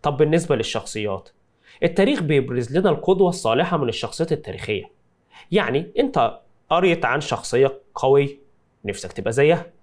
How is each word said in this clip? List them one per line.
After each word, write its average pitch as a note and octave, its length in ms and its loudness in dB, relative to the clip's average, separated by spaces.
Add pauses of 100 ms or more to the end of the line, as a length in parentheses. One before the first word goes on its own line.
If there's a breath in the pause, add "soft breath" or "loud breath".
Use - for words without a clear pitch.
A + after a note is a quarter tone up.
طب C#3+ 160 -2
بالنسبة D#3 380 2
للشخصيات، G#2+ 720 -6 (540 soft breath)
التاريخ G3+ 380 2
بيبرز C3 560 -2
لنا F#3 120 2
القدوة F3+ 400 2
الصالحة F3 480 0
من C3 120 0
الشخصيات B2 420 -4
التاريخية. - 600 -6 (600 loud breath)
يعني D#3 480 0
أنت B2+ 400 0 (300)
قريت E3+ 360 2
عن C3 160 0
شخصية C3+ 580 0 (160)
قوية C#3 340 2 (560)
نفسك G2 280 -10
تبقى A2 180 -4
زيها D3+ 340 2 (180)